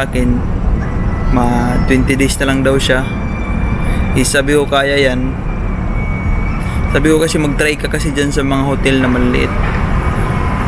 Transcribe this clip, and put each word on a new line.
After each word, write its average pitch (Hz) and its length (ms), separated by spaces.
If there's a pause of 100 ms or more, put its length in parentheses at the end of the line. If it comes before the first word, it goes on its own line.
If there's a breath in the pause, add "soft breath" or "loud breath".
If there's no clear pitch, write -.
akin, 123 320 (960)
ma 120 400 (160)
twenty 131 320
days 135 160
na 135 160
lang 135 160
daw 135 80
siya. 131 240 (1120 loud breath)
Eh, 131 160
sabi 147 320
ko, 143 80
"Kaya 139 320
yan." 127 320 (1600 loud breath)
Sabi 147 240
ko 156 80
kasi, 160 160
"Mag-try 151 400
ka 147 80
kasi 147 240
dyan 143 160
sa 139 160
mga 135 240
hotel 135 320
na 131 80
maliliit." 123 400 (1200)